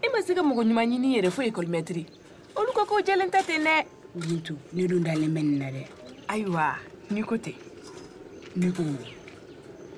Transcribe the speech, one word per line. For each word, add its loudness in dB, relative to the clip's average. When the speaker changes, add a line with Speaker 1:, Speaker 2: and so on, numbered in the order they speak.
Speaker 1:
E 0
ma 2
se 2
ka 2
mɔgɔ 4
ɲuman 4
ɲini 4
yɛrɛ 6
fo -2
école 0
maître. -2
Olu 0
ka 4
ko 2
jɛlen 2
tɛ 4
ten 0
dɛ. 4
Speaker 2:
Bintu, -4
ne 2
dun 4
dalen 2
bɛ 2
nin 4
na -4
dɛ. -8
Speaker 1:
Ayiwa, 0
n'i 0
ko 0
ten. -6
Speaker 2:
Ne 2
ko, -2